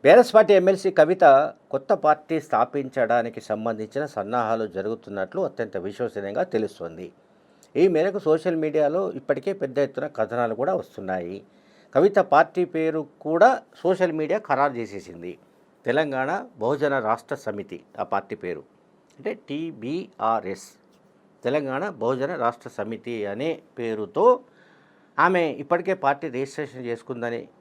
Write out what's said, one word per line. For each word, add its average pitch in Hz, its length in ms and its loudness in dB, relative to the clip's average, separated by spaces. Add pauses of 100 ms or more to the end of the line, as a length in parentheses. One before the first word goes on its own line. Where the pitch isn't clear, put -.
బీఆర్ఎస్ 240 260 8
పార్టీ 214 200 8
ఎంఎల్సీ 190 380 4
కవిత 156 600 6 (180)
కొత్త 135 220 -2
పార్టీ 151 460 0
స్థాపించడానికి 120 1000 -2
సంబంధించిన 110 640 -6
సన్నాహాలు 110 640 -4
జరుగుతున్నట్లు 101 720 -6
అత్యంత 117 360 -6
విశ్వసనీయంగా 101 680 -6
తెలుస్తోంది. 90 680 -6 (640)
ఈ 170 120 4
మేరకు 185 320 0
సోషల్ 160 360 0
మీడియాలో 156 560 0
ఇప్పటికే 151 420 -4
పెద్ద 139 260 -4
ఎత్తున 139 280 -2
కథనాలు 117 480 -2
కూడా 147 200 -2
వస్తున్నాయి. 92 680 -8 (520)
కవిత 196 200 4
పార్టీ 170 500 4
పేరు 160 420 -4 (140)
కూడా 180 400 4 (220)
సోషల్ 175 280 2
మీడియా 156 280 -2
ఖరారు 139 340 0
చేసేసింది. 90 640 -12 (480)
తెలంగాణ 143 600 -2 (120)
బహుజన 139 420 0
రాష్ట్ర 113 360 -2
సమితి 101 480 -10 (160)
ఆ 101 40 -4
పార్టీ 98 320 -6
పేరు, 87 280 -8 (540)
అంటే 202 160 -8
టీబీఆర్ఎస్, 123 1300 -6 (760)
తెలంగాణ 139 460 -4
బహుజన 135 460 -4
రాష్ట్ర - 340 -4
సమితి 110 560 -8
అనే 127 340 -6 (200)
పేరుతో 120 600 0 (800)
ఆమె 175 240 4
ఇప్పటికే 170 500 -2
పార్టీ 143 360 -2
రిజిస్ట్రేషన్ 131 560 -8
చేసుకుందని 117 640 -8 (140)